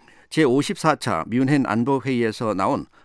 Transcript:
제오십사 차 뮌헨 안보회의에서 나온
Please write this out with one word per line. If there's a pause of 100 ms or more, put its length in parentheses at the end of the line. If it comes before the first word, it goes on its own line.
(300)
제오십사
차
뮌헨
안보회의에서
나온 (180)